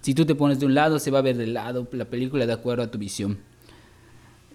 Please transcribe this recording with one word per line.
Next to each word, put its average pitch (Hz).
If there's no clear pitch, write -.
Si 139
tú 156
te 156
pones 143
de 143
un 135
lado, 151
se 143
va 135
a -
ver 127
de 113
lado 120
la 120
película 127
de 117
acuerdo 120
a 113
tu -
visión. 104